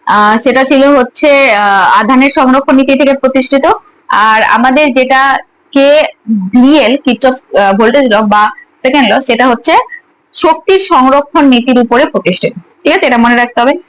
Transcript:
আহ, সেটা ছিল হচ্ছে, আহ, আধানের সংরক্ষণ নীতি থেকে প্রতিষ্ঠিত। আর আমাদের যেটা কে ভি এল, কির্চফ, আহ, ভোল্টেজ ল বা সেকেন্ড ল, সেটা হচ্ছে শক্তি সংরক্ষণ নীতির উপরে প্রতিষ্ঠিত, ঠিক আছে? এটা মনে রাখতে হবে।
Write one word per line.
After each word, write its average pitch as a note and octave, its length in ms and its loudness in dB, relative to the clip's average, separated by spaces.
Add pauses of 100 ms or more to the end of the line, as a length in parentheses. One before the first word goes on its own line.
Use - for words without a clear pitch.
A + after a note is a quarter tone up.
আহ, G#3 380 0
সেটা C4 200 0
ছিল C4+ 200 2 (140)
হচ্ছে, B3+ 320 -2 (220)
আহ, G3+ 340 0 (140)
আধানের C4 380 0
সংরক্ষণ C4+ 380 0
নীতি C4+ 200 2
থেকে C#4 180 0
প্রতিষ্ঠিত। C4 520 -2 (440)
আর A3 340 0
আমাদের B3+ 500 0
যেটা C4 280 0 (500)
কে C#4 160 2 (640)
ভি B3+ 280 4
এল, A#3 140 0 (100)
কির্চফ, B3+ 320 -2 (200)
আহ, G3 220 0
ভোল্টেজ A#3+ 360 0
ল - 80 2
বা G#3 220 0 (380)
সেকেন্ড C4 280 0
ল, G#3 100 0
সেটা A#3+ 280 -2
হচ্ছে A#3+ 260 -2 (600)
শক্তি D#4+ 420 0 (160)
সংরক্ষণ C#4+ 520 0 (100)
নীতির A#3+ 260 0
উপরে A#3+ 260 0
প্রতিষ্ঠিত, - 480 -6 (280)
ঠিক D4+ 140 -2
আছে? F#4 120 -2
এটা B3 100 0
মনে A#3+ 180 0
রাখতে A#3+ 260 -2
হবে। C4+ 120 0 (160)